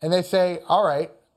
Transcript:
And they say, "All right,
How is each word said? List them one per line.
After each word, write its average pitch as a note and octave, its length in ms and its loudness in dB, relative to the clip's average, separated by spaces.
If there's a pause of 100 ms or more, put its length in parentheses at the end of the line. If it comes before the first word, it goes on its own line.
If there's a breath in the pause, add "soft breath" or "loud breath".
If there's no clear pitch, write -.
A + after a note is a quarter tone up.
And D#3+ 120 -4
they F3+ 80 2
say, F3+ 460 0
"All F#3+ 180 2
right, D3+ 260 -2 (260)